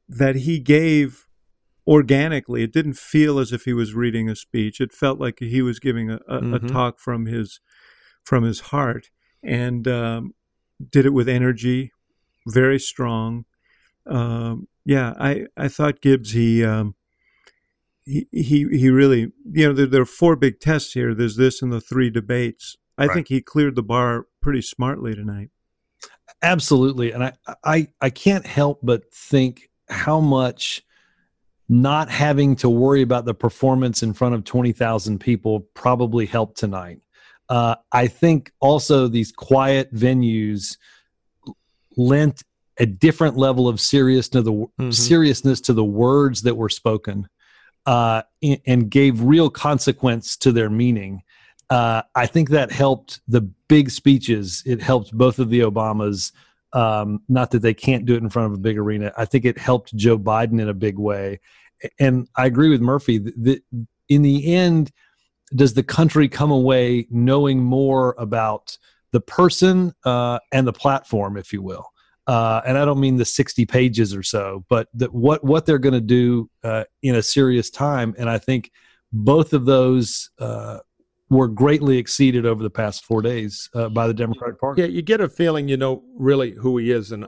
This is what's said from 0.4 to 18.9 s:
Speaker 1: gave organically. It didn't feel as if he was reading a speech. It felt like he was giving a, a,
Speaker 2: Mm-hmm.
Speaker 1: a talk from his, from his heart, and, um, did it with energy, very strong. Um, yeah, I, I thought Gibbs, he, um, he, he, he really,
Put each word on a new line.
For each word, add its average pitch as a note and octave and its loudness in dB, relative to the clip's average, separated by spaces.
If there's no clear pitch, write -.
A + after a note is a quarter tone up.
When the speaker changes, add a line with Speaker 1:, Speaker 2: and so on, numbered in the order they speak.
Speaker 1:
gave D3 0
organically. C3+ 2
It A2+ -6
didn't D#3 -2
feel D3+ 0
as A#2+ -4
if A#2+ -8
he B2+ -4
was A2+ -4
reading A2+ -2
a A2 -6
speech. G#2+ -6
It B2+ -4
felt C3+ -4
like B2 -8
he B2 -4
was B2 -4
giving A#2 -4
a, A2 -8
a, B2+ -6
Speaker 2:
Mm-hmm. A#2+ -4
Speaker 1:
a B2 -2
talk B2 -4
from A#2 -6
his, A2+ -8
from B2 0
his A2+ -2
heart, B2 -6
and, B2 -4
um, A#2 -4
did C3+ 4
it C3+ 2
with B2 2
energy, B2 0
very C3 2
strong. A#2 -6
Um, A#2 -6
yeah, C3+ 0
I, C#3 -4
I C#3+ -4
thought D3 -4
Gibbs, B2+ 2
he, A#2 2
um, A2 -2
he, - -6
he, C#3+ 0
he C3 4
really, C3 4